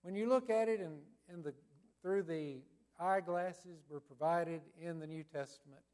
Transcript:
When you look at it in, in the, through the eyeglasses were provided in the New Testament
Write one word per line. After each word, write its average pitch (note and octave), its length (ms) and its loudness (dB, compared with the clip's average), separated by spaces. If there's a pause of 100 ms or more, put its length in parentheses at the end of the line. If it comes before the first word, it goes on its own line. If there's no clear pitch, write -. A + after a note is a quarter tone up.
When F3+ 100 -8
you G#3+ 140 0
look B3 240 4
at A3 180 4
it A3 120 0
in, D#3+ 180 -8 (340)
in F3 80 -10
the, D3 120 -6 (500)
through F#3+ 200 2
the D#3 340 -4 (420)
eyeglasses F3 880 0
were D3 100 -8
provided D#3+ 600 0 (180)
in E3 200 -6
the D#3 80 -8
New D#3+ 160 -10
Testament C#3 580 -10 (120)